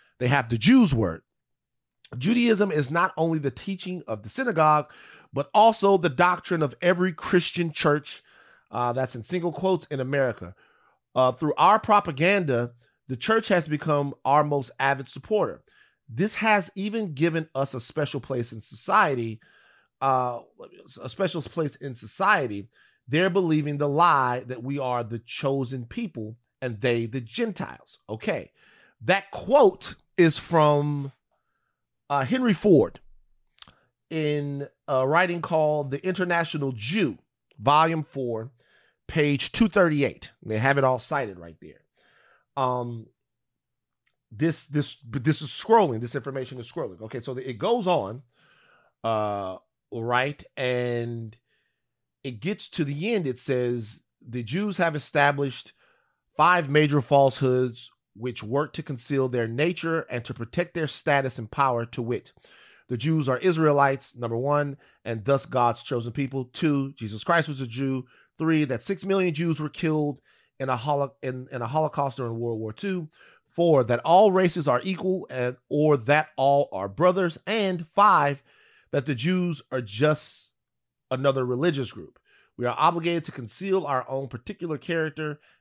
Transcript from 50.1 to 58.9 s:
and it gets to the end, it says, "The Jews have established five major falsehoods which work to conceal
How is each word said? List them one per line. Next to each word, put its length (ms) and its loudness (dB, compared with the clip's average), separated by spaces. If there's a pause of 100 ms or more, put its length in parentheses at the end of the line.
and 800 -4 (840)
it 180 -10
gets 300 -6
to 140 -2
the 280 -4
end, 140 0
it 120 -4
says, 600 -4 (260)
"The 160 -8
Jews 340 -4
have 180 0
established 800 0 (640)
five 320 4
major 320 4
falsehoods 920 2 (240)
which 280 -8
work 320 -4
to 80 -8
conceal 460 -2